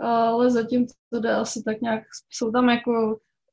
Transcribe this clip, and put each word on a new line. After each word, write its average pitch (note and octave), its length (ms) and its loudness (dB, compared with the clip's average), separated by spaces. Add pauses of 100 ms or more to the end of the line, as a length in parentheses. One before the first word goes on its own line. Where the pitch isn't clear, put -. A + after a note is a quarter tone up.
Ale A#3 480 2
zatím A#3+ 360 2 (260)
to A#3+ 80 -4
jde A3 140 0
asi A3 280 -4
tak A3 180 -4
nějak, A3 220 -2 (280)
jsou A3+ 200 -4
tam B3 180 2
jako, A#3 520 0 (320)